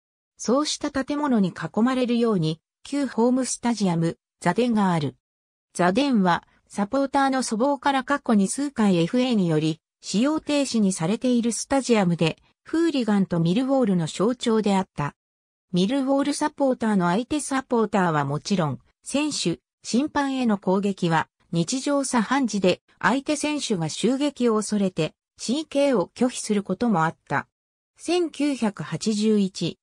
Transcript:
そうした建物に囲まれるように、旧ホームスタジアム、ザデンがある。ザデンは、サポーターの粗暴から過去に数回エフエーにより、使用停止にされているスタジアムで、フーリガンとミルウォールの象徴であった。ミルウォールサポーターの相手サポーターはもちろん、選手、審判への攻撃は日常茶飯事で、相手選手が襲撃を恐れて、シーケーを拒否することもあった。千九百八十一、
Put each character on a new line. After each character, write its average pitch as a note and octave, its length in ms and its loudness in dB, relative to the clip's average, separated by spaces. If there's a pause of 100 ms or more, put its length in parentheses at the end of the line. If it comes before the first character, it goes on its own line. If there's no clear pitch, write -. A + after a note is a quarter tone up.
(380)
そ C4 240 0
う D4+ 40 -2
し - 120 -6
た D4 140 -6
建 C#4 260 -4
物 C#4 220 2
に F#3 100 2
囲 - 320 -4
ま C4 140 2
れ B3+ 100 0
る A#3+ 120 0
よ A#3 160 2
う F#3 60 2
に、 D#3+ 200 -2 (240)
旧 C#4 240 -4
ホ A#3 220 2
ー - 20 2
ム B3+ 140 0
ス - 140 -6
タ A#3+ 140 0
ジ G3+ 160 0
ア E3 60 0
ム、 E3 220 -2 (240)
ザ F3 120 0
デ B3 140 0
ン A#3 60 0
が G3 180 2
あ E3 80 0
る。 C#3 160 -4 (580)
ザ F3+ 180 2
デ C4+ 160 2
ン A3+ 160 2
は、 E3+ 200 2 (240)
サ G3+ 200 -4
ポ C#4 180 0
ー - 40 -2
タ C#4 160 2
ー C4+ 40 2
の C4 120 0
粗 A3+ 160 -4
暴 C4+ 220 0
か C#4+ 120 0
ら C4 120 0
過 C#4+ 160 -2
去 - 140 0
に G3 140 4
数 C#4 240 -4
回 G3 260 2
エ E3 80 2
フ B3 140 0
エ B3+ 120 0
ー - 20 0
に F#3+ 140 2
よ D#3 120 2
り、 D#3+ 220 -2 (200)
使 G3 200 -2
用 D#4 180 0
停 D4 220 0
止 A#3+ 180 -2
に F#3+ 140 2
さ E3 140 -4
れ G#3+ 100 0
て B3+ 140 0
い A#3+ 100 2
る A#3 100 0
ス - 160 -6
タ C#4 140 0
ジ A#3 160 2
ア G3 80 2
ム E3+ 100 2
で、 D#3+ 220 0 (260)
フ E4 240 0
ー D#4+ 40 0
リ C4 140 0
ガ G#3 140 2
ン F#3 60 2
と E3+ 140 -2
ミ E3+ 160 2
ル C4 80 0
ウ B3+ 40 -4
ォ C4+ 140 2
ー B3 40 2
ル G3 100 2
の E3 120 0
象 A3 280 -2
徴 A3 260 0
で G3+ 160 2
あ F#3+ 40 0
っ F#3+ 140 -6
た。 D3 200 -6 (580)
ミ F3+ 140 2
ル C4+ 160 0
ウ - 0 -
ォ C#4 180 2
ー - 20 2
ル C#4+ 100 -2
サ D4+ 160 -2
ポ C4+ 220 0
ー B3 60 0
タ A3 140 -2
ー G#3 40 2
の F3 120 2
相 G3+ 180 0
手 D4+ 160 -4
サ C4 200 -4
ポ A#3 220 0
ー G#3+ 60 0
タ F#3 180 2
ー - 40 0
は D3 120 0
も C#3+ 160 -4
ち - 160 -2
ろ D#3+ 140 0
ん、 B2 100 -6 (240)
選 C#4+ 280 -2
手、 - 280 -4 (240)
審 C#4 240 0
判 C#4 280 -2
へ B3+ 100 0
の G#3 120 2
攻 G3 220 0
撃 F#3+ 300 -2
は D#3+ 180 0 (240)
日 E3+ 300 -2
常 C#4+ 240 0
茶 B3 160 0
飯 C4 260 0
事 G3+ 140 -4
で、 F3+ 200 2 (180)
相 A#3+ 240 0
手 - 120 -2
選 D4 240 -4
手 A3+ 160 -4
が D#3+ 140 -2
襲 B3 280 0
撃 C#4 300 0
を A3 80 2
恐 G#3 240 -2
れ F#3+ 120 0
て、 - 220 -4 (240)
シ C#4+ 240 -4
ー D#4 40 -8
ケ C#4 280 2
ー A3+ 40 2
を - 180 0
拒 B3 140 2
否 - 100 -12
す - 160 -4
る G3+ 80 -2
こ F#3+ 140 -4
と A#3+ 120 0
も E3 140 2
あ D#3+ 60 2
っ - 80 -8 (100)
た。 C#3 200 -4 (500)
千 E4+ 320 -2
九 C#4+ 260 -2
百 G#3 280 -4
八 E3 300 -4
十 G#3+ 260 2
一、 F#3 440 -2